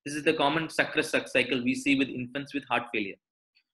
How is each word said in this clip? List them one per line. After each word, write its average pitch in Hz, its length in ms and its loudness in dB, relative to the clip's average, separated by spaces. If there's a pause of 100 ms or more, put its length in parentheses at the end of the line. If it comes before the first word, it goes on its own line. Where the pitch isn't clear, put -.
This 143 80 -8
is 151 100 -6
the 156 100 4
common 151 360 2
success - 420 0 (200)
cycle 127 320 2
we 127 100 2
see 139 220 2
with 135 140 2
infants 127 440 -8
with 139 160 -4
heart 120 140 0 (100)
failure. 101 220 -4 (580)